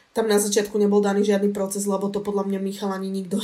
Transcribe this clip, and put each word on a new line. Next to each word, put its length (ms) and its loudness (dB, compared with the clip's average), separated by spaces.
tam 160 -2
na 160 4
začiatku 400 0
nebol 240 4
daný 160 2
žiadny 320 2
proces, 320 -4
lebo 240 -2
to 100 -4
podľa 300 -2
mňa 100 -2
Michal 320 -4
ani 200 -6
nikto 320 -4